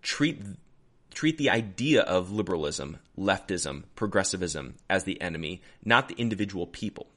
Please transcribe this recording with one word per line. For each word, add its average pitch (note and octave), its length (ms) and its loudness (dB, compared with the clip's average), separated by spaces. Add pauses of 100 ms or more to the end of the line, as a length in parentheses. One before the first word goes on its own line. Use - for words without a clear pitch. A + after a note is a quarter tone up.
treat, D3 400 0 (720)
treat D#3+ 240 0
the C#3 140 4
idea A2+ 500 4
of F#2 300 2
liberalism, E2+ 680 -2 (180)
leftism, F2 680 0 (120)
progressivism F#2 800 -2 (140)
as F#2+ 140 4
the - 180 -4
enemy, E2 400 -6 (240)
not A#2 240 6
the - 60 -10
individual G2+ 520 -2
people. - 500 -10